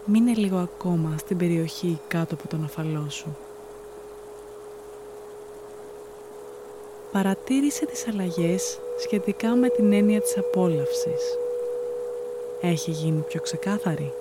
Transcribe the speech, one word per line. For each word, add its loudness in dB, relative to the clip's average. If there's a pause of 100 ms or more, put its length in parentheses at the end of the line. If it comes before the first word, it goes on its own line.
Μείνε 8
λίγο 4
ακόμα 2
στην 0
περιοχή 2
κάτω 0
από -8
τον -2
αφαλό -2
σου. -6 (3750)
Παρατήρησε 2
τις -4
αλλαγές 0 (200)
σχετικά 0
με 6
την 6
έννοια 6
της 0
απόλαυσης. 2 (1200)
Έχει 0
γίνει 0
πιο -4
ξεκάθαρη; -2